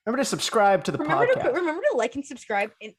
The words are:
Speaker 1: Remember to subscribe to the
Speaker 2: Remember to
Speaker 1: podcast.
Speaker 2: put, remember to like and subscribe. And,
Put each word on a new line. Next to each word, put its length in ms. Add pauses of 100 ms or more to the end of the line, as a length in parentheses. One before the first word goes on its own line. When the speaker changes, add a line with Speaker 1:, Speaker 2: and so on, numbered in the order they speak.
Speaker 1:
Remember 180
to 60
subscribe 560
to 60
the 60
Speaker 2:
Remember 300
to 120
Speaker 1:
podcast. 40
Speaker 2:
put, 100
remember 280 (100)
to 60
like 180
and 100
subscribe. 460 (100)
And, 180